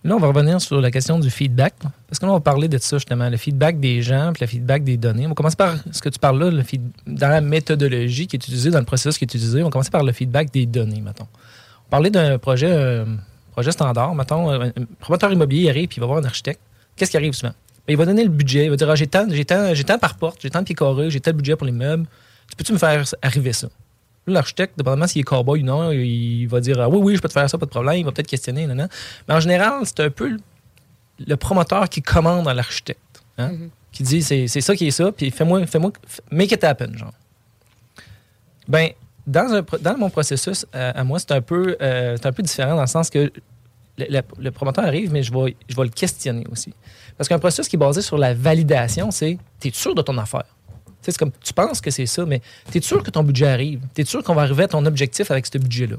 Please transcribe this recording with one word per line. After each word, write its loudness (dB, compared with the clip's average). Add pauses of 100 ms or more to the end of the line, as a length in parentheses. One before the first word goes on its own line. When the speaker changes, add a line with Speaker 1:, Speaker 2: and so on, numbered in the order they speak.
Speaker 1:
Là, 2
on 4
va 4
revenir 4
sur 0
la 2
question 0
du 2
feedback, 2 (320)
parce -8
que -2
là, 2
on 4
va 2
parler 2
de 2
ça, -2
justement, -2
le 0
feedback 0
des 2
gens, 2
puis -4
le 0
feedback 0
des 2
données. 0
On -2
va -2
commencer 0
par 2 (160)
ce -8
que -4
tu -12
parles 4
là, 2
le 2
feed-, -4 (140)
dans 0
la 4
méthodologie 0
qui -6
est -6
utilisée, 0
dans 4
le 2
processus -2
qui -2
est -6
utilisé, 0
on 0
va 0
commencer -2
par 2
le 2
feedback -2
des 2
données, -2
mettons. -10 (600)
On -20
parlait 4
d'un 4
projet, 2
euh, 2 (440)
projet -2
standard, 0
mettons, 0
un, 0
un -4 (280)
promoteur 2
immobilier, 4
il 4
arrive, 0
puis -12
il -8
va -2
voir 0
un -2
architecte. -6 (340)
Qu'est-ce -2
qui -2
arrive 2
souvent ? -6 (320)
Ben, 0
il 4
va 6
donner 4
le 4
budget, 2
il 2
va 2
dire, « 2
Ah, 6
j'ai 2
tant, 2
j'ai 0
tant, 2
j'ai 0
tant 2
par -2
porte, -4
j'ai -8
tant -2
de -2
pieds -6
carrés, 2
j'ai -2
tel 0
budget 0
pour -4
les -2
meubles. -2 (420)
Tu -20
peux-tu -4
me 2
faire 4 (160)
arriver 0
ça ? » -6 (600)
Là, -2
l'architecte, -2
dépendamment 0
s'il -2
est -2
cow-boy 2
ou -2
non, 0
il -2
va 0
dire, « 0
Ah, 2
oui, 4
oui, 4
je 2
peux -4
te -6
faire 4
ça, -4
pas -4
de -10
problème. » 0
Il -2
va -4
peut-être -4
questionner, -4
non, -4
non. -4 (400)
Mais 2
en 6
général, 2
c'est -6
un 2
peu -4
le, -4 (880)
le 0
promoteur 0
qui -6
commande 2
à 0
l'architecte, -8 (140)
hein, -4
Speaker 2:
Mhm. -8 (240)
Speaker 1:
qui -8
dit, « 2
C'est, 2
c'est -2
ça 2
qui 0
est 2
ça, 0
puis -4
fais-moi, 2
fais-moi, 0
f-, -20 (100)
make 2
it 0
happen, 0
genre. » -14 (1500)
Ben, 2 (340)
dans 2
un 2
pro-, -6
dans -2
mon 0
processus, -4 (100)
euh, -4
à -2
moi, -2
c'est -4
un 2
peu, -2
euh, -2
c'est -6
un 0
peu -6
différent -2
dans 0
le 0
sens -2
que 2 (680)
le, -6
le, 0 (160)
le -6
promoteur -2
arrive, -2
mais 0
je -4
vais, 0 (140)
je -6
vais 0
le -2
questionner -6
aussi. -12 (440)
Parce -4
qu'un 2
processus 0
qui -2
est 0
basé 2
sur -2
la 2
validation, 2
c'est, « -2 (220)
T'es -2
sûr -2
de 0
ton -2
affaire ? » -6 (200)
Tu -20 (260)
sais, -4
c'est -6
comme, « 0 (140)
Tu -10
penses 0
que -6
c'est -4
ça, -4
mais -2 (320)
t'es 0
sûr 0
que -8
ton 2
budget 4
arrive ? 0 (120)
T'es -2
sûr -6
qu'on 0
va 4
arriver 2
à 0
ton 0
objectif 0
avec 0
ce -6
budget-là ? » -2